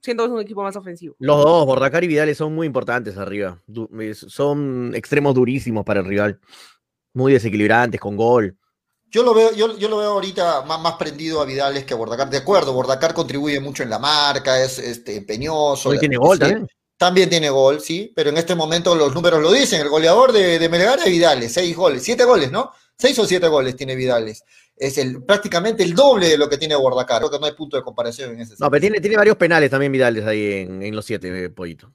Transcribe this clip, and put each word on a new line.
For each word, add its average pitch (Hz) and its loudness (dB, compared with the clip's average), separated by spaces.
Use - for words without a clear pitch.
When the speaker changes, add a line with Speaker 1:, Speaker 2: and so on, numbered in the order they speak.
Speaker 1:
Siento 233 -4
que 233 0
es 247 -4
un 226 -4
equipo 202 -8
más 196 -6
ofensivo. 175 -16
Speaker 2:
Los 143 4
dos, 160 6
Bordacar 135 2
y 180 -2
Vidales, 151 0
son 156 -6
muy 165 -4
importantes 120 -4
arriba. 95 -8
Du-, 110 -12
es-, 107 -12
son 139 -4
extremos 143 0
durísimos 120 0
para 101 0
el 92 -6
rival. 101 -2
Muy 131 2
desequilibrantes, 107 2
con 104 -8
gol. 113 2
Speaker 3:
Yo 220 0
lo 240 4
veo, 226 6
yo, 220 -2
yo 202 -4
lo 214 -2
veo 208 -2
ahorita 180 -2
más, 156 -6
más 165 -2
prendido 156 -6
a 143 -2
Vidales 135 -4
que 135 -6
a 120 -4
Bordacar. 117 -4
De 135 -4
acuerdo, 139 0
Bordacar 131 -2
contribuye 143 -4
mucho 139 -10
en 117 -8
la 107 -6
marca, 139 0
es, 131 -6
este, 117 -10
empeñoso, 139 -2
Speaker 2:
Hoy 143 2
tiene 143 0
gol 160 6
Speaker 3:
sí. - -2
Speaker 2:
también. 202 0
Speaker 3:
También 180 4
tiene 160 0
gol, 135 4
sí, 175 -8
pero 151 0
en 151 -2
este 170 -2
momento 170 0
los 147 2
números 165 2
lo 156 4
dicen, 226 2
el 143 -2
goleador 165 4
de, 185 4
de 165 0
Melgar 180 2
es 349 0
Vidales, 156 2
seis 170 -2
goles, 151 2
siete 240 0
goles, 196 4
¿no? 233 -6
Seis 262 0
o 202 2
siete 170 2
goles 131 0
tiene 131 -8
Vidales. 120 -2
Es 135 -6
el, 131 -4
prácticamente 202 0
el 170 -2
doble 202 4
de 151 4
lo 143 2
que 139 -2
tiene 151 -4
Bordacar. 131 0
Creo 151 -2
que 143 -6
no 147 -6
hay 147 -4
punto 147 -10
de 123 -6
comparación 120 -8
en 117 -16
ese 117 -16
Speaker 2:
No, - -20
pero 147 -2
Speaker 3:
sentido. 147 2
Speaker 2:
tiene, 208 0
tiene 208 -2
varios 208 6
penales 165 2
también 135 0
Vidales 120 0
ahí 107 -2
en, 95 -8
en 104 -8
los 104 -10
siete, 90 -8
eh, 90 -10
Pollito. 85 -16